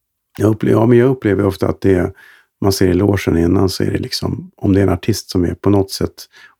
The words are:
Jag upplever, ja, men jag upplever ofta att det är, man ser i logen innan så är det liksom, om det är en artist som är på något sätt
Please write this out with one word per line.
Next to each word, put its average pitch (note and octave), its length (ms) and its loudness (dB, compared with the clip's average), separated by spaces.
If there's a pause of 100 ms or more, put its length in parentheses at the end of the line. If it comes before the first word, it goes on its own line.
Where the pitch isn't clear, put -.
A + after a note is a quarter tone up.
(380)
Jag G#2 120 2
upplever, A2 300 0
ja, A2+ 60 2
men A#2+ 120 6
jag B2 120 4
upplever G#2 360 0
ofta F#2+ 220 -2
att F#2+ 120 -4
det G2 140 2
är, F2 180 -2 (480)
man G2 120 0
ser F#2+ 160 2
i F2+ 60 2
logen F#2+ 440 0
innan F#2 300 2
så F#2+ 140 -4
är G2+ 80 -2
det G2 80 -4
liksom, - 580 -8
om G2+ 160 0
det G2 80 4
är - 20 2
en F#2+ 100 2
artist - 380 -4
som F2+ 140 -2
är E2+ 100 -4
på - 160 -2
något G2 200 0
sätt - 380 -8 (320)